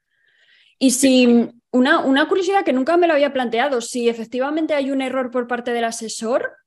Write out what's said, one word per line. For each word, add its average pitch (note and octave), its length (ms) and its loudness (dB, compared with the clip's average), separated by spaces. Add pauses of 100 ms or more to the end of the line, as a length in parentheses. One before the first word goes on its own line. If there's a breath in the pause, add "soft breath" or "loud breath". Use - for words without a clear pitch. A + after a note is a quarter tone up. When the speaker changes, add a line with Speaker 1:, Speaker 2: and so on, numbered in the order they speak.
(800 soft breath)
Speaker 1:
Y C4 120 4
si B3+ 340 4
Speaker 2:
Sí. A#3+ 240 4 (220)
Speaker 1:
una, C4 340 2
una C4+ 220 2
curiosidad F#4+ 380 0
que D4+ 80 0
nunca C4+ 240 0
me F4 100 4
lo E4 60 2
había C#4+ 200 2
planteado, B3+ 480 -2
si A#3 280 -4
efectivamente C4+ 680 -4
hay C#4 160 -2
un C#4 100 -2
error C4 300 -4
por B3 160 -4
parte A#3+ 260 -6
del A#3 120 -2
asesor, A3+ 680 -4 (160)